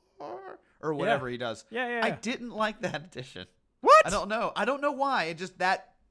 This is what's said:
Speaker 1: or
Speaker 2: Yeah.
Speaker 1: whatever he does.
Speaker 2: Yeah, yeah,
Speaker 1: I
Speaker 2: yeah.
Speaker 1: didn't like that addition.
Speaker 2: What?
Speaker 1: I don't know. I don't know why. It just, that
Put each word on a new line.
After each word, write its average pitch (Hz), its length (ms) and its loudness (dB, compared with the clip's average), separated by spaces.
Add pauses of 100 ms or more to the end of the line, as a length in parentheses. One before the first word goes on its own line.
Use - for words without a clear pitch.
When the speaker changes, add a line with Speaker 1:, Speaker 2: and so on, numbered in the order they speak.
(180)
Speaker 1:
or 381 400 -14 (240)
Speaker 2:
Yeah. 156 80 -2
Speaker 1:
whatever 151 380 0
he 123 80 -6
does. 117 340 -6
Speaker 2:
Yeah, 240 180 -4
yeah, 240 160 -4
Speaker 1:
I 233 40 2
Speaker 2:
yeah. 160 120 -4
Speaker 1:
didn't 240 300 -6
like 214 300 -4
that 151 240 -6
addition. 127 420 -14 (360)
Speaker 2:
What? 587 220 10
Speaker 1:
I - 60 -2
don't 190 180 -2
know. 220 280 -2
I 202 80 0
don't 269 160 -2
know 285 120 0
why. 262 340 0
It 165 120 -6
just, 185 200 -12
that 185 360 0 (160)